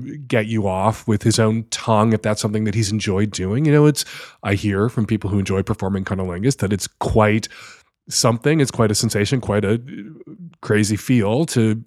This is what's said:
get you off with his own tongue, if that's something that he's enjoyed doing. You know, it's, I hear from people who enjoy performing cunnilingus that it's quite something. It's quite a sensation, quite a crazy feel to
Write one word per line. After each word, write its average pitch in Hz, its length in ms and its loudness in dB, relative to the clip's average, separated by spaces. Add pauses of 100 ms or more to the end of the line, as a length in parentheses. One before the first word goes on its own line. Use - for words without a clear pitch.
(180)
get 123 280 0
you 110 200 -2
off 95 400 -2
with 107 160 2
his 110 160 2
own 110 320 2
tongue, 110 420 2
if 107 100 0
that's 110 180 -2
something 107 240 -2
that 104 100 -2
he's 107 160 0
enjoyed 104 400 0
doing. 98 340 -2
You 151 80 4
know, 147 140 6
it's, 147 180 2 (380)
I 101 120 0
hear 101 340 0
from 120 180 -2
people 104 240 -2
who 104 80 2
enjoy 95 240 0
performing 98 420 -4
cunnilingus 95 540 -2
that 98 140 -2
it's 98 160 -4
quite 107 580 2 (640)
something. 147 520 2
It's 131 100 2
quite 110 200 2
a 110 40 0
sensation, 110 460 0
quite 104 240 0
a 110 160 0 (800)
crazy 104 360 2
feel 120 500 0
to 110 400 0